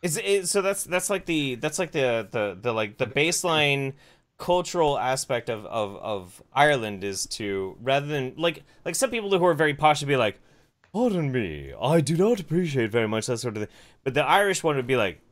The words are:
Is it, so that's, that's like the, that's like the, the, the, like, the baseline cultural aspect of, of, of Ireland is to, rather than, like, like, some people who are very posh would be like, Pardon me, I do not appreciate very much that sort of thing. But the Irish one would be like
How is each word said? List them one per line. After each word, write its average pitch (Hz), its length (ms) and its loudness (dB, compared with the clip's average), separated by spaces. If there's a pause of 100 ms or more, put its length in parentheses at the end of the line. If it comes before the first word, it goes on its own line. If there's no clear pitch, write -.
Is 175 160 -2
it, 196 300 0
so 202 120 2
that's, 196 240 0
that's 175 260 -2
like 196 160 -2
the, 147 300 0
that's 151 220 -4
like 170 140 -2
the, 120 380 0
the, 104 300 -2
the, 120 120 -2
like, 110 260 -2
the 127 80 0
baseline 143 880 0 (440)
cultural 170 600 0
aspect 127 500 -2
of, 107 180 -4
of, 101 300 -4
of 95 460 -8 (100)
Ireland 120 520 2
is 98 220 -4
to, 98 540 -4
rather 135 260 0
than, 139 300 -6
like, 165 280 -4 (200)
like, 170 120 -6
some 269 140 0
people 214 200 -4
who 185 140 4
are 175 100 6
very 151 200 2
posh 147 280 4
would 143 60 -6
be 143 80 2
like, 113 220 2 (560)
Pardon 185 380 0
me, 78 400 -4 (100)
I 156 180 4
do 160 160 0
not 202 220 4
appreciate 151 540 0
very 113 160 2
much 110 180 0
that 123 120 -2
sort 110 180 -4
of 107 80 -4
thing. - 120 -12 (280)
But 135 100 -4
the 147 80 2
Irish 185 400 2
one 151 140 2
would 127 100 -2
be 127 100 2
like 98 240 0 (120)